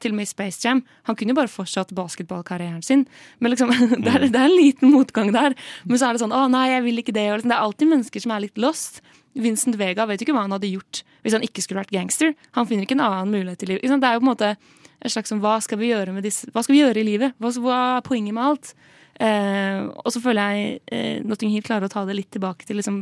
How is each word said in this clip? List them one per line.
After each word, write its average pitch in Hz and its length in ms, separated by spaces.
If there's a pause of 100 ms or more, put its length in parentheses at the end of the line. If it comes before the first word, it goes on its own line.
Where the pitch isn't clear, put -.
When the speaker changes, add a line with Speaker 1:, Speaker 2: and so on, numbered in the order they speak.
Speaker 1:
til 220 120
og 214 40
med 208 80
i - 60
Space 202 340
Jam, 247 160 (240)
han 226 100
kunne 220 140
jo 254 80
bare 277 160
fortsatt 190 400
basketballkarrieren 175 880
sin, 269 220 (340)
men 233 140
liksom, 240 160
<laughs> 240 320
det 220 80
er, 262 160
Speaker 2:
Mm. 247 80
Speaker 1:
det 254 80
er 269 80
en 370 80
liten 277 340
motgang 226 440
der, 269 200 (300)
men 240 140
så 254 100
er 233 60
det 233 80
sånn, 220 100
"Å 262 180
nei, 262 200
jeg 254 140
vil 240 180
ikke 233 100
det", 208 180
og 208 60
liksom, 240 160
det 226 60
er 214 100
alltid 302 240
mennesker 233 300
som 233 100
er 208 80
litt 202 160
lost. - 460 (340)
Vincent 226 400
Vega 202 300
vet 202 140
jo 226 40
ikke 311 140
hva 202 100
han 196 80
hadde 196 160
gjort - 300 (200)
hvis 220 140
han 220 60
ikke 214 180
skulle 196 240
vært - 80
gangster. 196 400 (200)
Han 240 140
finner 202 200
ikke 262 100
en 156 80
annen 190 300
mulighet 185 280
i - 40
livet. 190 180
Ikke 254 80
sant? 277 80
Det 254 80
er 233 60
jo 233 100
på 269 60
en - 20
måte 208 240 (480)
en 240 60
slags 220 180
sånn, 214 160
hva 214 160
skal 214 180
vi 233 140
gjøre 190 220
med 196 100
disse, - 260
hva 233 140
skal - 120
vi 294 40
gjøre 247 160
i 220 80
livet? 220 340
Hva, 233 120 (100)
hva 254 180 (200)
er - 100
poenget 214 240
med 233 120
alt? 285 280 (480)
Eh, 196 640 (180)
og 233 80
så 233 120
føler 214 320
jeg, 208 240 (120)
eh, 226 320
Notting 214 320
Hill 214 80
klarer 208 240
å 196 60
ta 202 120
det 196 140
litt 196 160
tilbake 190 320
til, 208 140
liksom, 202 220